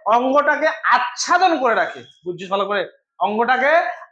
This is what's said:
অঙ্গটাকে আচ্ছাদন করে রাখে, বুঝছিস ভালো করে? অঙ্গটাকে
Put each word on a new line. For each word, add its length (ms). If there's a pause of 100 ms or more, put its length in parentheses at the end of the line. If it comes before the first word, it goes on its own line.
অঙ্গটাকে 640
আচ্ছাদন 880
করে 160
রাখে, 300 (200)
বুঝছিস 260
ভালো 140
করে? 240 (300)
অঙ্গটাকে 540 (400)